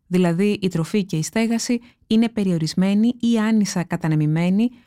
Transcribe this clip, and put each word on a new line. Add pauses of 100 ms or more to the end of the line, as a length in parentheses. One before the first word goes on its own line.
δηλαδή
η
τροφή
και
η
στέγαση, (260)
είναι
περιορισμένοι
ή
άνισα
κατανεμημένοι, (160)